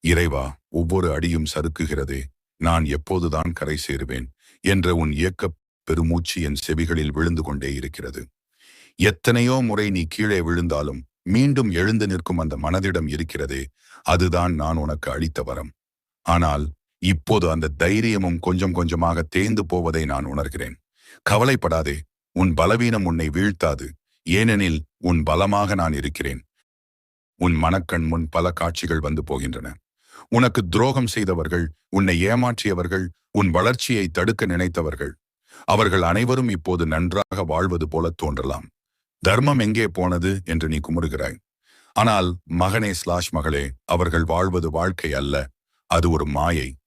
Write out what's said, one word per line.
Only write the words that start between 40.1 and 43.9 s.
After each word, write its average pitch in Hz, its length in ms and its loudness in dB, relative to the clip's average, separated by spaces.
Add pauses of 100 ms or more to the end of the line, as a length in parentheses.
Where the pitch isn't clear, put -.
என்று 80 220 -2
நீ 78 100 0
குமுறுகிறாய். 71 600 -4 (560)
ஆனால் 104 340 4 (200)
மகனே 98 420 2
ஸ்லாஷ் 87 400 -2
மகளே, 73 340 -2 (200)
அவர்கள் 85 380 2